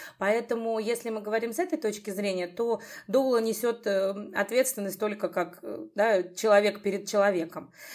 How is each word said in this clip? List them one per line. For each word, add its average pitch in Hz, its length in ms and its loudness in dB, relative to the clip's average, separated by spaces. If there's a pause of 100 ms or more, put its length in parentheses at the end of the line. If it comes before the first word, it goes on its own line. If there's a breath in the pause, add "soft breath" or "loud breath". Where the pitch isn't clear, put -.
(180 loud breath)
Поэтому, 226 600 0
если 233 300 -2
мы 220 140 -4
говорим 220 320 -2
с - 40 -6
этой 349 200 0
точки 208 320 -4
зрения, 185 380 -2
то 233 340 -2 (240 loud breath)
доула 254 340 4
несет, 226 460 0
э, 196 500 0
ответственность 202 640 0
только 208 300 -2
как, 175 320 -4
э, 202 320 -10
да, 202 280 4
человек 208 600 4
перед 202 260 -2
человеком. 185 640 0 (220 loud breath)